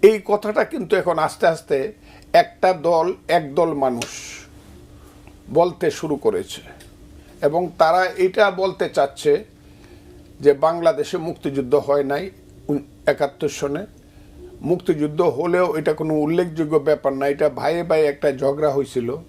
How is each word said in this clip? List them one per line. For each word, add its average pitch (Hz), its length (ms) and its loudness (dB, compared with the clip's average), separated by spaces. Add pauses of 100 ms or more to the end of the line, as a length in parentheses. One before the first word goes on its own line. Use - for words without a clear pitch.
এই 214 220 8
কথাটা 214 400 0
কিন্তু 202 320 -2
এখন 165 220 0
আস্তে 147 280 0
আস্তে 156 460 -2 (400)
একটা 175 400 2
দল, 170 420 0 (140)
একদল 160 460 0
মানুষ 127 300 -2 (1500)
বলতে 165 400 2
শুরু 151 260 -6
করেছে 98 440 -4 (800)
এবং 165 360 0
তারা 170 260 6
এটা 190 460 2
বলতে 190 380 -2
চাচ্ছে - 560 0 (960)
যে 143 120 6
বাংলাদেশে 160 680 0
মুক্তিযুদ্ধ 139 560 -4
হয় 143 300 2
নাই 147 260 -4 (380)
উন-, 143 140 -2 (240)
একাত্তর 143 420 -2
সনে। 151 380 -6 (760)
মুক্তিযুদ্ধ 156 600 -2
হলেও 170 560 0
এটা 156 160 -2
কোনো 156 220 -4
উল্লেখযোগ্য 160 640 0
ব্যাপার 139 360 0
না, 135 140 -4
এটা 147 220 0
ভাইয়ে 147 340 -2
ভাইয়ে 160 240 2
একটা 143 260 0
ঝগড়া 139 380 0
হয়েছিল। 131 460 -2 (120)